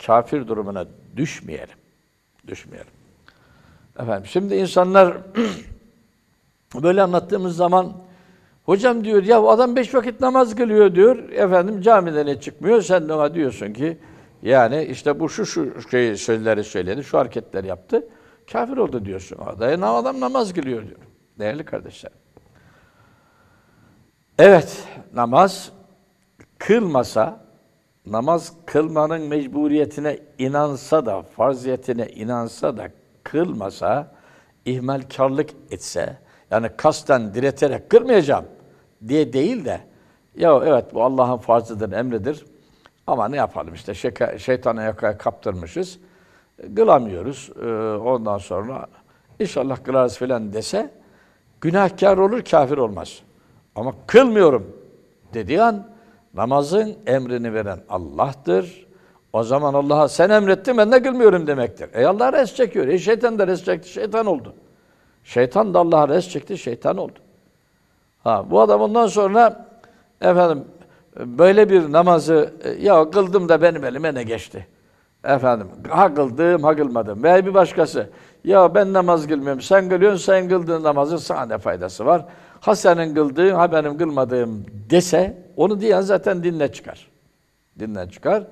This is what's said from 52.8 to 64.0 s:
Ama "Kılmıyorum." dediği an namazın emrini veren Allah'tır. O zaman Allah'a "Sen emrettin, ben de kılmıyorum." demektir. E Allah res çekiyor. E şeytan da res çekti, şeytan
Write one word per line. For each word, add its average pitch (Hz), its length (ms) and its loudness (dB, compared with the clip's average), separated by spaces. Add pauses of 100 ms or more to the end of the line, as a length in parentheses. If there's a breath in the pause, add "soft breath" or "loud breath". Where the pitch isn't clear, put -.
Ama 120 180 -8 (140)
"Kılmıyorum." 196 720 4 (560)
dediği 117 280 -2
an 214 260 0 (460 soft breath)
namazın 143 600 -2 (120)
emrini 123 460 -4
veren 101 260 -6 (100)
Allah'tır. 131 960 -6 (460 soft breath)
O 113 100 -2
zaman 139 300 0
Allah'a 143 340 2
"Sen 170 220 2
emrettin, 208 480 2
ben 214 140 4
de 254 120 6
kılmıyorum." 220 440 4
demektir. 120 460 -6
E 117 140 2
Allah 226 260 0
res 269 220 0
çekiyor. 208 320 -2
E 160 120 2
şeytan 220 400 0
da 190 80 2
res 180 160 -4
çekti, 180 260 -4
şeytan 214 360 -4